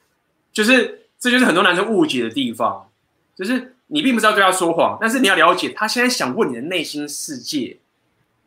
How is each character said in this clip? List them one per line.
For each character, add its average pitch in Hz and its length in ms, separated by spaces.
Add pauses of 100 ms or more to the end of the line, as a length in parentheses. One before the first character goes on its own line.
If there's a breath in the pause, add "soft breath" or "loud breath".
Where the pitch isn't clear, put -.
(520)
就 214 120
是， 240 360 (180)
这 247 120
就 247 80
是 254 60
很 175 100
多 185 80
男 175 140
生 202 120
误 190 160
解 131 200
的 110 60
地 120 220
方， 110 360 (480)
就 185 80
是 247 320 (120)
你 - 140
并 254 120
不 220 60
是 214 60
要 214 60
对 196 100
他 190 80
说 170 220
谎， 135 280
但 220 80
是 240 120
你 196 80
要 196 80
了 170 180
解 147 160
他 - 160
现 240 160
在 247 60
想 135 260
问 220 140
你 127 60
的 113 80
内 170 200
心 147 260
世 143 300
界， 120 400 (680)